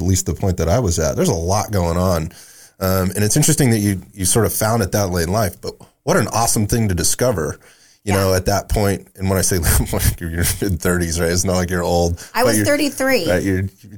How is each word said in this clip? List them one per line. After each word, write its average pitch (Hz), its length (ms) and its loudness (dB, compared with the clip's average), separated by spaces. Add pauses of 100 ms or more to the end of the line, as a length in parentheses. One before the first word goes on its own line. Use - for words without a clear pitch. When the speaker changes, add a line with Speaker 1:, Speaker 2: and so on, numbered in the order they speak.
Speaker 1:
least 90 240 2
the 85 80 -2
point 92 240 -2
that 82 100 0
I 85 100 2
was 87 200 0
at. 78 180 0
There's 180 120 0
a 120 60 2
lot 90 360 -2
going 87 260 0
on. 90 340 0 (480)
Um, 95 320 0
and 104 120 -2
it's 104 140 2
interesting 151 340 2
that 113 100 2
you, 101 200 0 (140)
you 98 100 -6
sort 104 220 2
of 82 80 -2
found 110 280 0
it - 100 -4
that 101 180 0
late 87 160 0
in 87 60 -2
life, 104 280 -2
but - 140 -10 (280)
what 160 140 2
an 123 120 2
awesome 113 380 0
thing 113 220 0
to 92 60 0
discover, 82 640 0 (460)
you 101 100 0
Speaker 2:
Yeah. 98 60 4
Speaker 1:
know, 95 140 2
at 92 120 0
that 101 240 -2
point. 101 460 -2
And 98 120 -4
when 98 100 2
I - 40 0
say, - 140 0
<laughs> - 640 0
you're 85 120 -8 (320)
in 95 160 -2
thirties, 87 420 -2
right? 85 100 0
It's 90 140 0
not 90 120 0
like 90 120 0
you're 90 140 -2
old, 87 520 0
Speaker 2:
I 220 60 0
Speaker 1:
but 254 60 4
Speaker 2:
was - 100 4
Speaker 1:
you're - 100 2
Speaker 2:
thirty-three. 269 600 0
Speaker 1:
Right, 90 140 2
you're, 95 220 0 (340)